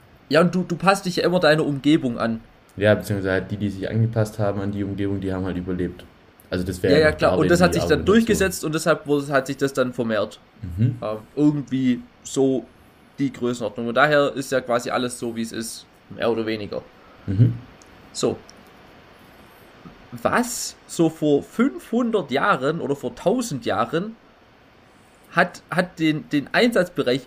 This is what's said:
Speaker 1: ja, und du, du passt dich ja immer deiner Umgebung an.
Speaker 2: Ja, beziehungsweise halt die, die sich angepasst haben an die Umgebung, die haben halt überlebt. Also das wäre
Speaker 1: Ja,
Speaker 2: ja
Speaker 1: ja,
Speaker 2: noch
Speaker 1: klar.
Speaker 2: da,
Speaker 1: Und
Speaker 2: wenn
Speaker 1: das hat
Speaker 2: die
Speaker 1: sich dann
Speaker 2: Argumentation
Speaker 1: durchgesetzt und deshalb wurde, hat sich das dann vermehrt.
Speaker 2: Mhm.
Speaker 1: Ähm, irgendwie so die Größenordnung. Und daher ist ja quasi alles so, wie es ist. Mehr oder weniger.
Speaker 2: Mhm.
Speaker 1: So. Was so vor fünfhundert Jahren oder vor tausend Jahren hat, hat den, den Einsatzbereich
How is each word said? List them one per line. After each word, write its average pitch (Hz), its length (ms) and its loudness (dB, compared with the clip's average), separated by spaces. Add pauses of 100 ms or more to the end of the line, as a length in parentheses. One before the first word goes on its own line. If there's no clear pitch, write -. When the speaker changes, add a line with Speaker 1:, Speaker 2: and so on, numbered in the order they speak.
(300)
Speaker 1:
ja, 151 120 6
und 175 140 4
du, 185 80 0
du 175 120 -4
passt 190 300 0
dich 180 120 -6
ja - 60 0
immer 180 160 2
deiner 156 260 4
Umgebung 139 520 2
an. 113 240 -2 (340)
Speaker 2:
Ja, 104 200 4
beziehungsweise 98 360 -2
halt 92 200 0
die, 107 60 -4
die 104 120 -2
sich 95 200 -6
angepasst 113 500 0
haben 101 220 -2
an 98 100 -4
die 101 120 -4
Umgebung, 98 380 -4
die 92 120 -4
haben 95 120 -4
halt 87 120 -4
überlebt. 87 460 -4 (460)
Also 90 140 -2
das 185 200 -6
wäre 95 100 4
Speaker 1:
Ja, 151 60 6
Speaker 2:
ja 156 60 6
Speaker 1:
ja, 151 60 4
Speaker 2:
noch 156 60 -6
Speaker 1:
klar. 165 140 2
Speaker 2:
da, 92 60 2
Speaker 1:
Und - 60 4
Speaker 2:
wenn 151 60 4
Speaker 1:
das 175 120 4
hat 180 140 6
Speaker 2:
die 165 40 0
Speaker 1:
sich - 100 0
dann 147 100 4
Speaker 2:
Argumentation - 60 -6 (220)
Speaker 1:
durchgesetzt 190 380 0
und 156 100 -2
deshalb 156 320 0
wurde, 143 260 0
hat 135 140 2
sich 135 100 -6
das 135 160 0
dann 123 200 0
vermehrt. 110 460 -2 (380)
Speaker 2:
Mhm. 117 240 2
Speaker 1:
Ähm, 107 160 -6 (180)
irgendwie 131 640 0 (220)
so 135 420 0 (540)
die 135 140 -2
Größenordnung. 120 540 -6
Und 117 80 -6
daher 143 380 2
ist 135 180 -8
ja 131 100 0
quasi 123 280 -2
alles 123 300 -4
so, 117 160 -6
wie 113 60 -4
es 113 100 -6
ist. - 340 -10 (240)
Mehr 113 220 -2
oder 110 140 -2
weniger. 104 360 -6 (440)
Speaker 2:
Mhm. 113 280 4 (600)
Speaker 1:
So. 113 240 -2 (1900)
Was 220 520 -2 (120)
so 165 220 2
vor 151 340 2
fünfhundert 233 880 -2
Jahren 156 480 2
oder 127 160 -2
vor - 200 -6
tausend 196 500 -2
Jahren 120 500 -2 (1160)
hat, 175 380 0
hat 180 300 -2
den, 156 300 0
den 147 240 0
Einsatzbereich 165 720 0